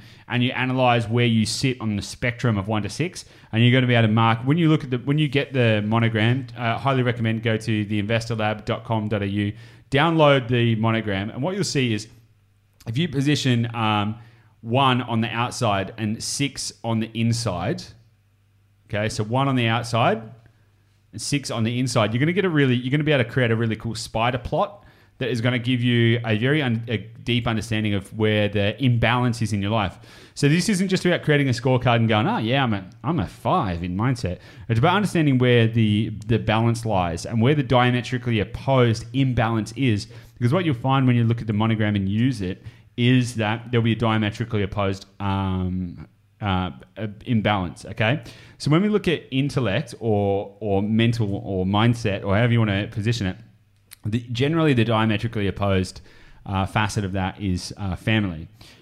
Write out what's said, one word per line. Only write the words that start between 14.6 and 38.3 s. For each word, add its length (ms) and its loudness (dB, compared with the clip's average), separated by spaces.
one 420 2
on 180 -2
the 80 0
outside 680 -2
and 220 -4
six 520 -6
on 160 -2
the 160 -4
inside, 680 -2
okay, 200 -4
so 160 -4
one 240 0
on 80 0
the 100 2
outside 560 0
and 80 -14
six 300 -4
on 140 -2
the 140 -2
inside. 340 0
You're 80 0
gonna 120 2
get 120 0
a 60 0
really, 240 2
you're 160 -4
gonna 140 0
be 80 2
able 120 2
to 60 -8
create 200 0
a 60 0
really 200 -2
cool 180 -8
spider 440 -2
plot 460 -4
that 120 -4
is 100 -2
gonna 180 0
give 240 -2
you 420 4
a 140 0
very 240 0
un-, 260 -2
a 100 -2
deep 480 -4
understanding 460 -2
of 240 -6
where 320 2
the 340 -2
imbalance 600 2
is 100 -2
in 80 0
your 120 -2
life. 260 -2
So 140 2
this 200 0
isn't 200 0
just 160 0
about 200 2
creating 240 4
a 40 2
scorecard 440 2
and 120 2
going, 200 4
"Oh, 100 -2
yeah, 240 0
I'm 100 0
a, 160 -6
I'm 160 -2
a 80 -2
five 560 -2
in 140 -4
mindset." 420 -2
It's 100 0
about 160 4
understanding 440 2
where 280 6
the, 440 2
the 120 2
balance 480 0
lies 400 -2
and 160 -2
where 140 4
the 80 0
diametrically 760 0